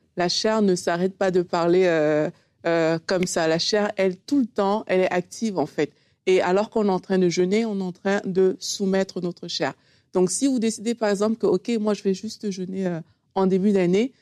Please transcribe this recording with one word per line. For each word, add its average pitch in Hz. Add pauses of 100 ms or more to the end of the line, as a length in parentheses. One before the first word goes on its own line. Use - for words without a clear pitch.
(180)
La 175
chair 220
ne 196
s'arrête 180
pas 190
de 180
parler, 175
euh, 156 (340)
euh, 165
comme 185
ça. 165
La 160
chair, 208
elle, 190
tout -
le 247
temps, 202
elle 185
est 185
active, 180
en 143
fait. 151 (340)
Et 185
alors 196
qu'on 220
est 202
en 214
train 190
de 180
jeûner, 185
on 208
est 190
en 180
train 196
de 190
soumettre 190
notre 175
chair. 151 (400)
Donc, 180
si -
vous 262
décidez, 226
par 220
exemple, 208
que, -
OK, 185 (100)
moi, 208
je 196
vais 196
juste 214
jeûner, 185
euh, 175 (360)
en 190
début 190
d'année, 190